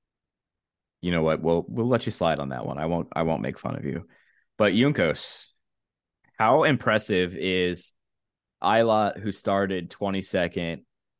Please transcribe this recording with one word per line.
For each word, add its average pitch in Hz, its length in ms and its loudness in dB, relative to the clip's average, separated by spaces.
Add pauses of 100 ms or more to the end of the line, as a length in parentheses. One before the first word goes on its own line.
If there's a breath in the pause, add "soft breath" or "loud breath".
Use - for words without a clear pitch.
(1000)
You 90 100 -2
know 85 120 2
what? 80 180 2
We'll, 85 260 2
we'll 117 220 -4
let 117 160 0
you 110 80 -2
slide 80 260 0
on 69 100 -6
that 62 160 -8
one. 69 120 -6
I 76 80 -4
won't, 85 260 -2
I 82 120 -2
won't 80 180 0
make - 180 -6
fun - 160 -6
of - 80 -10
you. 71 240 -8 (500 soft breath)
But 101 160 4
Juncos, 104 760 0 (880)
how 123 260 6
impressive 107 720 2
is 90 560 -2 (720)
Ilott, 107 560 2
who 104 140 -6
started 95 560 -2
twenty-second, 90 960 -4 (340)